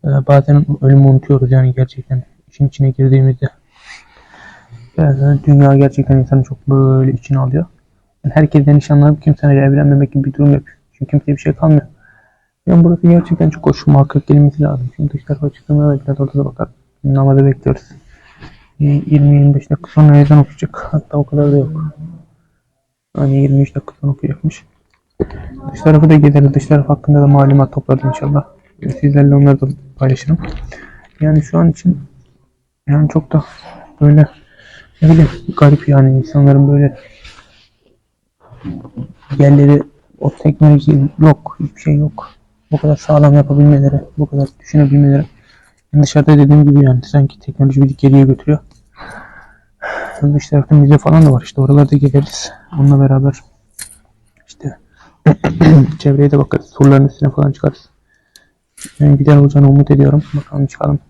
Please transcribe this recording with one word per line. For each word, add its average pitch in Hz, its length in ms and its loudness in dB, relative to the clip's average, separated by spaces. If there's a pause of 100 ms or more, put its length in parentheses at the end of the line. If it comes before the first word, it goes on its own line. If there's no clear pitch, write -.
Ee, - 20 -4 (200)
bazen 143 380 2 (160)
ölümü 139 260 4
unutuyoruz 131 440 0
yani 127 220 0
gerçekten 127 500 -8 (240)
işin 139 200 -4
içine 135 240 -4
girdiğimizde. 135 540 0 (1500)
Yani 139 460 -2
dünya 143 320 4
gerçekten 135 420 0
insanı 131 260 -2
çok - 240 -12
böyle 135 440 0
içine 131 280 -6
alıyor. 131 260 -4 (580)
Yani 143 120 -6
herkesten 147 420 2
nişanlanıp 147 440 0
kimseyle 143 380 0
evlenmemek 139 540 0
gibi 139 100 -2
bir 139 100 -6
durum 143 200 0
yok. 143 100 -4 (300)
Çünkü - 180 -12
kimseye 147 240 -4
bir - 60 -16
şey 151 120 -4
kalmıyor. 156 340 0 (800)
Yani 170 160 2
burası 170 240 0
gerçekten 170 420 0
çok - 160 -10
hoş. - 220 -4
Muhakkak 143 400 0
gelinmesi 147 360 0
lazım. 131 320 -6
Şimdi 147 180 -8
dış 143 100 -12
tarafa 147 260 -8
çıktığımda 147 400 -2
da 139 160 -6
biraz 139 140 -6
ortada 139 260 -4
bakar. 123 240 -10 (340)
Namaza 139 420 0
bekliyoruz. - 440 -4 (920)
Ee, 147 60 -2
yirmi 143 500 0
yirmi 143 200 2
beş - 140 -8
dakika - 220 -8
sonra 147 260 4
ezan 143 220 4
okuyacak. - 520 -6
Hatta 151 260 -8
o 147 60 -2
kadar 147 280 -2
da 143 60 0
yok. 156 380 -6 (1200)
Hani 139 200 -2
yirmi 139 260 0
üç - 140 -4
dakika - 260 -12
sonra 143 100 -6
okuyacakmış. - 540 -10 (1040)
Dış - 100 -18
tarafı 156 280 4
da 160 60 6
gezeriz. 143 380 2
Dış 143 140 -4
taraf 147 220 -2
hakkında 147 320 0
da 143 60 2
malumat 139 460 2
topladım 135 360 -4
inşallah. 143 360 -6 (560)
Sizlerle 143 340 2
onları 139 260 2
da 135 60 -4 (280)
paylaşırım. 131 420 -4 (840)
Yani 156 240 0
şu 165 140 -6
an 170 120 2
için 180 300 -4 (880)
yani 147 220 0
çok - 240 -6
da 151 100 -2 (580)
böyle 147 260 4 (760)
ne 156 80 2
bileyim 160 200 2 (280)
garip 147 320 2
yani 135 280 2
insanların 139 500 0
böyle 143 300 0 (2500)
yerleri 143 460 4 (360)
o 147 160 -6
teknoloji 147 760 0 (100)
yok, - 400 0
hiçbir - 220 -12
şey 151 140 -4
yok. 147 340 -6 (420)
Bu 151 60 -4
kadar 151 180 -2
sağlam 147 380 2
yapabilmeleri, 143 680 2 (160)
bu 147 80 -4
kadar 139 220 -6 (120)
düşünebilmeleri. 143 640 0 (760)
Dışarıda 147 360 2
dediğim 147 280 4
gibi 143 200 4
yani 127 180 0
sanki 143 360 -2
teknoloji 135 440 -2
bir 135 140 -2
geriye 139 280 4
götürüyor. 143 340 -2 (1600)
Dış 147 280 -4
tarafta 147 260 0
müze 143 220 4
falan 156 280 2
da 143 60 2
var 123 100 -2
işte - 200 -8
oralarda 139 340 2
gezeriz. 143 560 -4 (280)
Onunla 139 200 2
beraber 135 400 0 (1900)
<clears throat> 156 760 0
Çevreye 143 320 0
de 143 60 0
bakarız. - 280 -4
Surların 139 420 2
üstüne 143 220 -4
falan 143 220 -2
çıkarız. - 380 -8 (1120)
Yani 143 180 2
güzel 143 200 2
olacağını 143 320 2
umut 143 220 2
ediyorum. 143 320 0 (100)
Bakalım 143 320 -8
çıkalım. - 340 -6 (100)